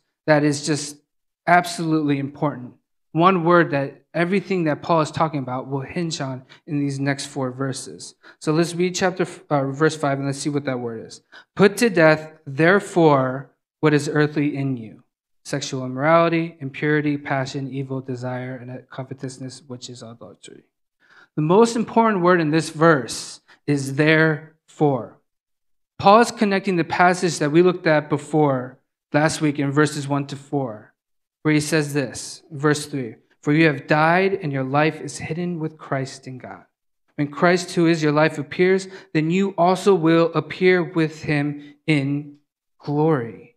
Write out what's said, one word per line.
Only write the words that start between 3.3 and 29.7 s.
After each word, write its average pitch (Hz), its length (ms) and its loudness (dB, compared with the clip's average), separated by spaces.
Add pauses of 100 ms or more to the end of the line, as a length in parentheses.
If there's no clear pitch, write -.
word 170 280 4
that 139 320 -6 (100)
everything 180 520 0
that 147 180 -4
Paul 165 180 2
is 151 80 -2
talking 156 300 -2
about 127 280 -8
will 135 140 -6
hinge 165 400 -6
on 160 220 -8 (240)
in 147 120 -4
these 139 200 -4
next 139 260 -2
four 131 260 -6
verses. 127 600 -10 (260)
So 156 120 -2
let's 165 240 0
read 175 180 -2
chapter, 180 320 -2 (240)
uh, 139 220 0
verse 151 240 0
five, 139 240 -2
and 139 80 -4
let's 139 100 -4
see 156 120 -6
what 143 160 -4
that 131 140 -4
word 113 280 -10
is. - 140 -20 (340)
"Put 202 220 4
to 240 120 4
death, 160 440 4 (120)
therefore, 147 1040 2 (300)
what 151 160 4
is 143 160 0
earthly 147 440 0
in 135 220 -4
you: 110 260 -16 (400)
sexual 135 420 -6
immorality, 165 760 2
impurity, 147 580 0
passion, 135 540 -4
evil 135 280 -6
desire, 127 560 -8
and 127 360 -16
covetousness, 131 760 -12
which 123 240 -14
is 120 140 -18
adultery." 113 600 -20 (680)
The 156 60 -2
most 220 340 4
important 220 480 0
word 180 180 4
in 151 100 0
this 160 180 0
verse 151 720 0 (240)
is 139 300 -2
"therefore." 151 1200 0 (800)
Paul 202 240 6
is 233 100 0
connecting 196 440 -2
the 165 80 0
passage 180 560 2
that 147 120 0
we 170 120 6
looked 180 240 0
at 151 200 2
before 139 720 0 (360)
last 156 280 0
week 147 160 -2
in 139 140 -2